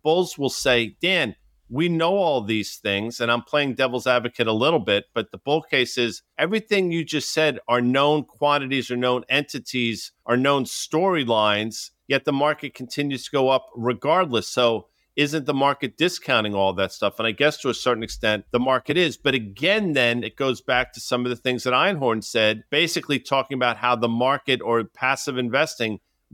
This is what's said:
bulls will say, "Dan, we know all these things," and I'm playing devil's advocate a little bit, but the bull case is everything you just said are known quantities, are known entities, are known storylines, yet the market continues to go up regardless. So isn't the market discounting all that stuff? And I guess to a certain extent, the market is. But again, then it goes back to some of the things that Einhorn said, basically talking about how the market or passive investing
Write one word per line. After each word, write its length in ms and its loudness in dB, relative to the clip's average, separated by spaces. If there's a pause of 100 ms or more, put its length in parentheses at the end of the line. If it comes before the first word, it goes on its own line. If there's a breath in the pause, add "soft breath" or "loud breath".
bulls 340 0
will 120 -2
say, 520 0
"Dan, 340 0 (340)
we 200 0
know 280 2
all 240 2
these 340 -4
things," 460 -2
and 100 2
I'm 120 2
playing 320 -2
devil's 320 0
advocate 400 2
a 60 2
little 260 2
bit, 340 0
but 180 -4
the 60 -16
bull 240 0
case 360 0
is 260 -2 (140)
everything 540 0
you 140 -2
just 260 -4
said 360 0
are 140 2
known 440 2
quantities, 680 -2
are 60 -2
known 320 0
entities, 800 -2 (140)
are 120 2
known 280 2
storylines, 1300 0 (160)
yet 180 0
the 80 0
market 420 -2
continues 500 -6
to 60 -14
go 180 2
up 260 0
regardless. 720 0
So 400 2 (280)
isn't 300 0
the 80 -2
market 440 0
discounting 560 0
all 200 2
that 180 -2
stuff? 260 -4
And 80 -4
I 60 0
guess 280 0
to 100 -2
a 40 -2
certain 300 -2
extent, 480 -2
the 80 2
market 380 0
is. 200 0
But 160 0
again, 600 -2
then 300 2
it 120 -10
goes 260 -2
back 320 -2
to 60 -16
some 260 -2
of 40 -2
the 60 -4
things 280 -4
that 100 0
Einhorn 500 0
said, 460 0
basically 500 0
talking 360 -2
about 220 0
how 180 2
the 140 0
market 520 0
or 220 0
passive 540 -4
investing 640 -2 (320)